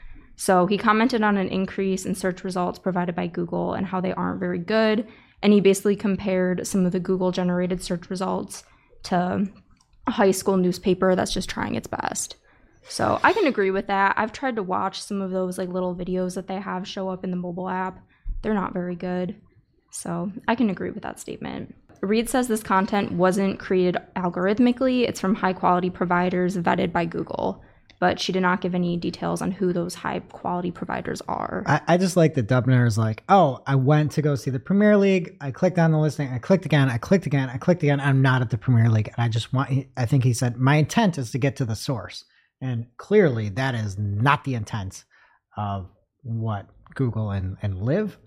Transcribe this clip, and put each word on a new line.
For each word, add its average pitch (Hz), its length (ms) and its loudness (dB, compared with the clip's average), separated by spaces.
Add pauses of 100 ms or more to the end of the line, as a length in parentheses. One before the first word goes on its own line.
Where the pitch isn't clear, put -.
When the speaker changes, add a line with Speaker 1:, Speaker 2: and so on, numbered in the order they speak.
(380)
Speaker 1:
So 185 300 4
he 202 100 2
commented 220 460 4
on 208 140 4
an 190 120 0
increase 190 560 -2
in 185 100 -4
search 185 280 -4
results 180 360 -4
provided 180 360 -2
by 180 120 -4
Google 175 460 -4
and 190 120 -4
how 185 140 -4
they 180 140 -2
aren't 180 260 -4
very 180 200 -4
good. 214 480 0 (360)
And 208 80 6
he 208 80 8
basically 196 360 4
compared 185 720 0
some 185 200 2
of 175 80 2
the 185 60 0
Google 185 320 0
generated 180 520 0
search 175 260 -6
results 185 540 -6 (400)
to 185 440 0 (580)
a 254 60 -2
high 202 200 4
school 190 240 2
newspaper 185 600 2
that's 196 180 -2
just 185 160 -4
trying - 260 -6
its - 120 -6
best. - 500 -6 (500)
So - 360 0
I 320 100 6
can 403 140 2
agree 196 240 0
with 196 160 -2
that. 196 300 2
I've 220 140 -2
tried 262 240 -6
to 214 80 -4
watch 190 380 -4
some 202 200 -6
of 185 100 -6
those, 185 260 -2
like, 190 120 -4
little 180 240 -4
videos 180 420 -4
that 185 120 -8
they 196 140 -6
have 185 260 -8
show 190 220 -8
up 185 160 -8
in 185 60 -4
the 180 60 -4
mobile 180 300 -6
app. 185 320 -6 (420)
They're 220 120 -2
not 202 200 0
very 180 220 -4
good. 180 400 -4 (560)
So 175 400 -6 (160)
I 226 80 2
can 233 140 2
agree 185 220 -4
with 202 120 -12
that - 160 -10
statement. - 540 -10 (280)
Reed 220 280 2
says 254 180 0
this 220 160 0
content 190 500 2
wasn't 185 460 2
created 180 380 2 (180)
algorithmically. 233 920 2
It's - 120 -4
from 190 160 2
high 190 180 0
quality 180 360 2
providers 180 680 0
vetted 175 360 0
by 170 120 0
Google, - 580 -6 (360)
but 180 200 2
she - 120 -4
did 185 100 0
not 185 200 0
give 180 140 -4
any 175 220 -2
details 170 440 -4
on 175 100 -4
who 180 220 -2
those 175 220 -4
high - 240 -6
quality 180 520 -6
providers - 560 -8
are. - 380 -6
Speaker 2:
I, - 220 0
I 170 100 4
just 180 180 0
like 165 200 4
that 117 120 -2
Dubner 127 380 2
is 107 120 0
like, 110 300 -2
"Oh, 170 380 4
I 139 100 0
went 143 380 2
to 156 80 -2
go 147 140 0
see 131 160 -4
the 120 80 -4
Premier 208 380 4
League. 190 440 2
I 175 100 -6
clicked - 280 0
on 165 120 6
the 156 80 4
listing. 147 300 0
I 127 80 -4
clicked - 280 2
again. 139 240 4
I 117 100 -2
clicked - 260 2
again. 135 240 0
I 127 80 -8
clicked 175 260 2
again. 143 160 4
I'm 135 220 4
not 127 200 4
at 117 100 -2
the 117 60 -2
Premier 117 320 4
League. 110 180 2
And - 180 -4
I - 40 0
just 113 220 -2
want," 135 360 0 (100)
I 123 80 -2
think 127 180 2
he 123 100 4
said, 120 240 -2
"My 135 180 4
intent 170 420 2
is 123 140 -6
to 131 80 -4
get 131 160 0
to 135 100 -2
the 110 100 -4
source." - 480 -8 (380)
And 123 240 -6 (120)
clearly 135 520 2
that 131 260 -2
is 104 220 -4
not 107 460 2
the 131 120 -4
intent 104 480 -8 (540)
of 101 320 -6 (340)
what 113 440 -6 (280)
Google 110 340 -2
and, 95 320 -4
and 98 220 -4
Live 185 440 0